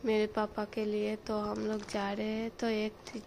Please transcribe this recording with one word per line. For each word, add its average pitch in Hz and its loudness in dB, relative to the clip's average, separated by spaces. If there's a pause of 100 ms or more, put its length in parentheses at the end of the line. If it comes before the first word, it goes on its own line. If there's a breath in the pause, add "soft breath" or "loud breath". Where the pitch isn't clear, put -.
मेरे 214 6
पापा 214 0
के 214 -2
लिए। 208 2
तो 214 -2
हम 208 0
लोग 214 -2
जा 202 0
रहे 214 0
हैं, 220 0
तो 233 -2
एक 214 -2